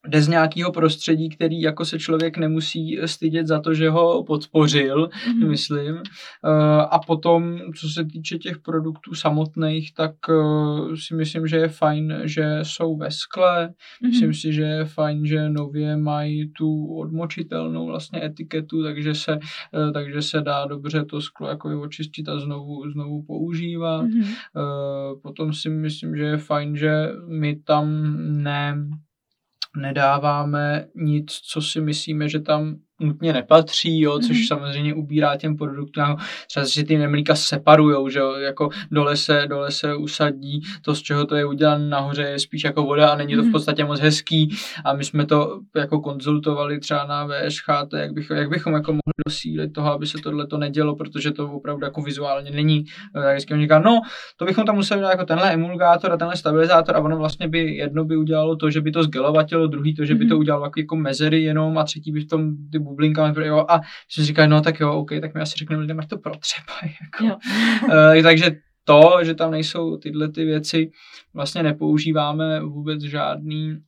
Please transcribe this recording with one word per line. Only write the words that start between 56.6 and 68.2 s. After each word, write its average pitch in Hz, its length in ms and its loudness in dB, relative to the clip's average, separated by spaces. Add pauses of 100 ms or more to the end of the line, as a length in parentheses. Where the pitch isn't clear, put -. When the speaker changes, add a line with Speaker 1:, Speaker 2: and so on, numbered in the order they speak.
Speaker 1:
a 156 40 4
ono 156 160 0
vlastně 156 320 -4
by 160 280 -2
jedno 147 280 -2
by 156 120 0
udělalo 156 400 2
to, 156 140 2
že 151 100 0
by 151 120 0
to 165 100 2
zgelovatilo, 151 640 2
druhý 147 280 -2
to, 151 100 -2
že 151 100 2
by 147 120 4
to 165 80 6
Speaker 2:
Mhm. 156 60 4
Speaker 1:
udělalo 147 240 2
jako, 147 160 -6
jako 151 160 -4
mezery 151 460 2
jenom 156 360 0
a 151 60 2
třetí 151 280 -8
by 151 80 -2
v 151 80 -8
tom 156 220 0 (220)
ty 156 60 -2 (120)
bublinkami, 151 560 0
jo, 151 220 4
a 165 120 6 (280)
jsme 156 140 -2
si 147 40 4
říkali, 151 220 6
no 151 120 8
tak 156 200 0
jo, 147 120 2
ok, 151 180 -4 (100)
tak 156 140 -10
my 156 60 -4
asi 156 180 -4
řekneme 156 240 -2
lidem, 156 180 -4
ať 151 80 -10
to - 100 -8
protřepají, - 800 -8
<laughs> - 40 -16
jako. 180 220 -4
Speaker 2:
Jo. 202 120 2 (800)
Speaker 1:
Eh, 160 40 8